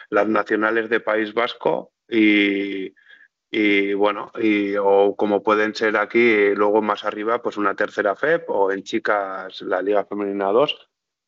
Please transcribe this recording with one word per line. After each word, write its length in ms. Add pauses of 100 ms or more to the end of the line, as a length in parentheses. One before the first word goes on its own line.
las 200
nacionales 600
de 120
País 320
Vasco 580 (160)
y, 840 (580)
y, 420
bueno, 460
y, 360
o 400
como 260
pueden 320
ser 240
aquí, 560
luego 300
más 200
arriba, 380
pues 160
una 180
tercera 400
fep 340
o 220
en 120
chicas 800
la 200
Liga 240
Femenina 460
dos. 380 (400)